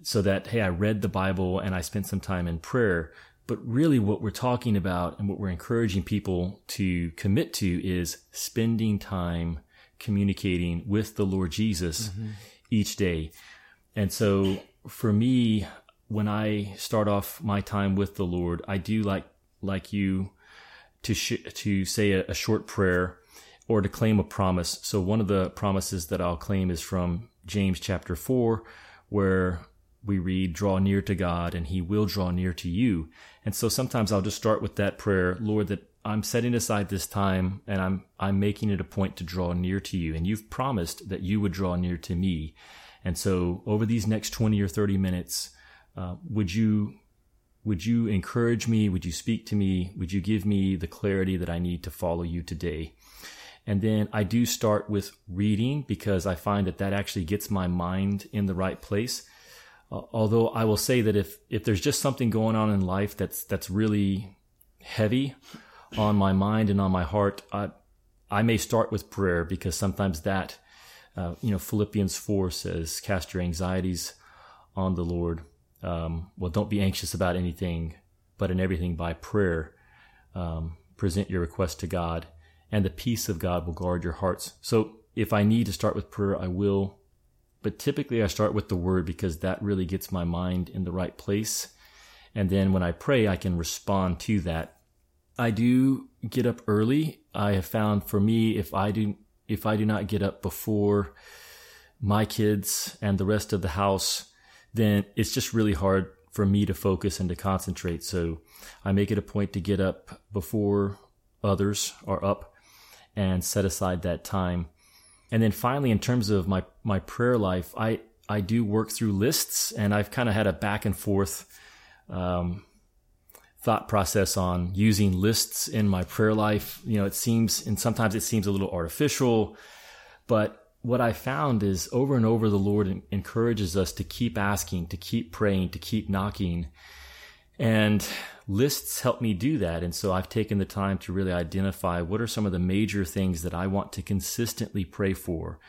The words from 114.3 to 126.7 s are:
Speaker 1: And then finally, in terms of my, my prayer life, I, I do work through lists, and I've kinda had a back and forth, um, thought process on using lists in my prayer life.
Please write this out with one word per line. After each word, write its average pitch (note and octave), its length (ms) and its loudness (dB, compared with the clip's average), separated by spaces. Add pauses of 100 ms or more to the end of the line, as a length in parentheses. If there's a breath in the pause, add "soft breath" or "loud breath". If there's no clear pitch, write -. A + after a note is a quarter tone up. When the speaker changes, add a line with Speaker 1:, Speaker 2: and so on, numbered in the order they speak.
Speaker 1:
And A2+ 80 4
then A2 100 4
finally, C3 400 0
in G#2+ 80 4
terms B2 300 0
of F#2+ 200 2
my, F#2 160 0 (180)
my G2 160 0
prayer B2 380 0
life, F#2 400 0
I, A2+ 240 0 (260)
I G#2 140 -2
do A2 240 2
work G#2+ 260 0
through G#2+ 220 0
lists, - 580 0
and G#2 220 2
I've G#2 180 0
kinda A#2+ 220 0
had G#2+ 120 2
a G2 60 4
back G#2 340 -2
and G2 100 0
forth, G2 500 -2 (640 loud breath)
um, F2+ 560 -2 (960 loud breath)
thought A2 260 0
process G2 480 2
on F2+ 380 0
using G2+ 400 4
lists - 560 0
in G#2+ 180 2
my F#2 160 2
prayer G#2+ 300 2
life. G#2+ 500 0